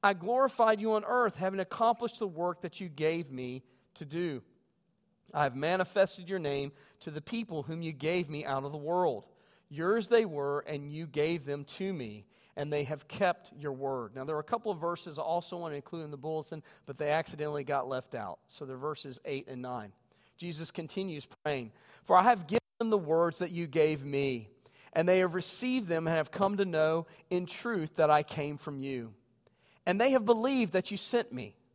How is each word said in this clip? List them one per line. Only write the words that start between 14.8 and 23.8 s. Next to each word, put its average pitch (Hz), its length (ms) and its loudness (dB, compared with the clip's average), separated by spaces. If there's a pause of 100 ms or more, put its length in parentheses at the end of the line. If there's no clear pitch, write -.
I 156 40 -6
also 170 360 -4
want 165 140 -8
to 143 40 -8
include 160 280 -10
in 151 60 -12
the 147 60 -10
bulletin, 156 460 -8 (240)
but 135 100 -12
they 147 140 -2
accidentally 151 540 -2
got 135 220 0
left 131 280 -6
out. 101 320 -8
So - 180 -12
they're 131 140 -10
verses 139 480 -8
eight 139 220 -4
and 127 120 -10
nine. 120 320 -8 (460)
Jesus 165 320 -8
continues 165 560 -6 (180)
praying, 131 280 -2 (320)
"For 180 120 6
I 185 60 10
have 208 240 6
given 214 160 2 (160)
them 226 100 2
the 214 80 6
words 165 440 4
that 175 100 -2
you 170 160 -2
gave 151 380 4